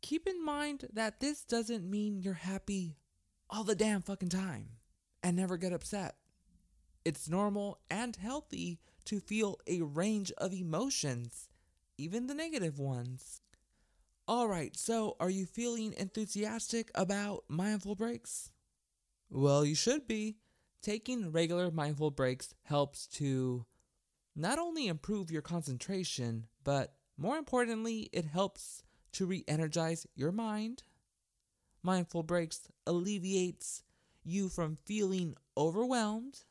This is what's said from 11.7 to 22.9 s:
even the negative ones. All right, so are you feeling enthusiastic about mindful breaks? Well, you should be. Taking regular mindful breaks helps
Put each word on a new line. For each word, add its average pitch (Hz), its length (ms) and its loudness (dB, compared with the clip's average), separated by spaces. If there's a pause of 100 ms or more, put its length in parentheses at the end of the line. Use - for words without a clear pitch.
even 202 300 -2
the 285 60 -4
negative 277 460 -2
ones. 127 600 -4 (840)
All 233 220 4
right, 175 300 0
so 226 420 0
are 180 100 2
you 190 160 0
feeling 233 520 -2
enthusiastic 214 960 -2
about 202 540 0
mindful 196 460 0
breaks? 233 580 -4 (760)
Well, 143 360 8
you 147 100 4
should 277 320 2
be. 214 300 -2 (440)
Taking 220 520 -2
regular 170 380 4
mindful 151 400 2
breaks 131 420 0 (100)
helps 143 440 2